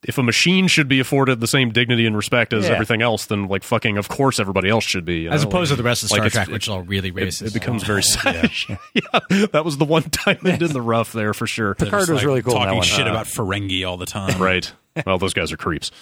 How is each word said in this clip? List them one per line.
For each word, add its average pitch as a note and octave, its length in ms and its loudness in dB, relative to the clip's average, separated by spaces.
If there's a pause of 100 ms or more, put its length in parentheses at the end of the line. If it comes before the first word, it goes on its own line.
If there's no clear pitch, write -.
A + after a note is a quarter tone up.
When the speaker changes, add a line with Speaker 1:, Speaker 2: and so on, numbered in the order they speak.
Speaker 1:
if - 100 -4
a C3+ 60 0
machine F3 460 4
should D3 180 2
be C3+ 140 2
afforded C3 400 2
the A#2 60 0
same C3 260 2
dignity A#2 320 2
and G#2+ 100 2
respect A#2 380 0
as G#2+ 120 2
Speaker 2:
Yeah. D3 100 2
Speaker 1:
everything A2 260 0
else, A#2 240 0
then, G2+ 240 -2
like, G2 140 -2
fucking, G#2+ 340 0
of G#2 100 -4
course C3+ 320 2
everybody F#2+ 300 2
else A2 160 2
should F#2 180 -2
be, E2 200 -2
you E2 80 -6
Speaker 3:
As D3 120 2
Speaker 1:
know? C#3+ 60 -2
Speaker 3:
opposed F3+ 220 0
Speaker 1:
Like, C#3+ 80 2
Speaker 3:
to A#2+ 40 -2
the - 20 -2
rest A#2+ 180 0
of A2 80 -2
Speaker 1:
like, G#2 80 4
Speaker 3:
Star G#2+ 80 2
Speaker 1:
it's, G#2 80 0
Speaker 3:
Trek, G2 120 0
Speaker 1:
it, D#2 60 -10
Speaker 3:
which G#2+ 100 -6
is - 60 -6
all F#2+ 120 -4
really F#2+ 280 -4
Speaker 1:
it, F2 60 -8
Speaker 3:
racist. F#2+ 320 -4
Speaker 1:
it G#2 60 -6
becomes A2+ 300 -2
very G2 200 0 (200)
Speaker 3:
Yeah. - 240 0
Speaker 1:
sad. - 380 -6
<laughs> - 100 -12
Yeah, G3+ 520 0
that D#3 180 0
was D3 120 -4
the D3+ 80 4
one D#3 200 2 (200)
diamond F3 360 2
in E3+ 100 0
the C3 100 -2
rough A2+ 300 0
there G#2+ 220 0
for A#2 120 -4
sure. G#2 300 -2
Speaker 2:
Picard G3 280 0
Speaker 4:
Just, E3+ 100 0
Speaker 2:
was C#3 80 2
Speaker 4:
like, C3+ 40 0
Speaker 2:
really C3+ 160 2
cool B2 120 0
in A2+ 60 4
that G2+ 80 2
Speaker 4:
talking F#2+ 100 2
Speaker 2:
one. F2+ 100 2
Speaker 4:
shit G2+ 180 2
Speaker 1:
Uh, A2+ 60 0
Speaker 4:
about A2 140 -2
Ferengi F#2+ 600 -2
all F2+ 120 -4
the F2+ 80 -8
time. F#2+ 360 -2
Speaker 1:
Right. F#2 300 0 (340)
Well, F#2+ 120 2
those F#2 160 -2
guys E2 180 -2
are E2 60 -8
creeps. - 340 -4 (100)